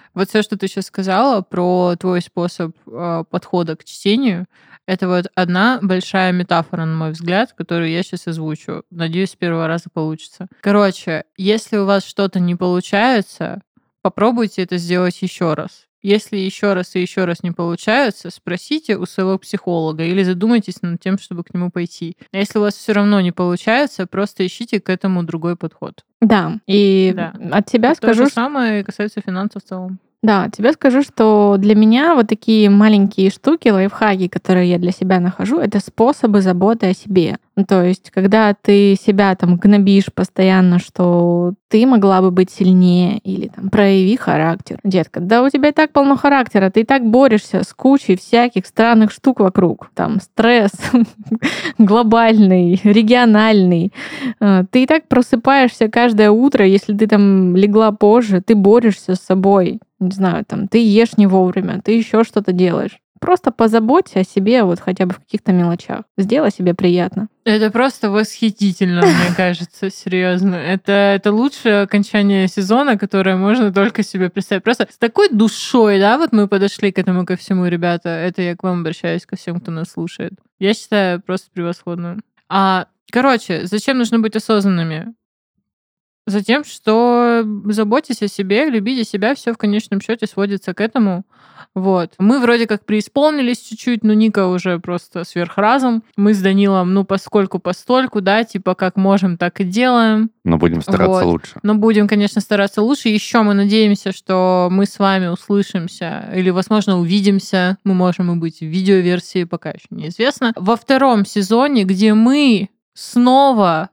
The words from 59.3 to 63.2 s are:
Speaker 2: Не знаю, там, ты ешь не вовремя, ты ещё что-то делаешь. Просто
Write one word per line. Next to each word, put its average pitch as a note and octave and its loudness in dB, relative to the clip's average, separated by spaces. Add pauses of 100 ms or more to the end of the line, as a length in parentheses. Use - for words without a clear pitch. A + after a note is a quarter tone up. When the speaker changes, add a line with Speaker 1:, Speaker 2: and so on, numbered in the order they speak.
Speaker 2:
Не F3+ -2
знаю, F#3+ -2
там, - -6
ты A#3 2
ешь A3 2
не G#3 4
вовремя, F#3 0
ты G3+ -2
ещё A3+ 0
что-то G#3 -4
делаешь. F3 -2 (220)
Просто - 0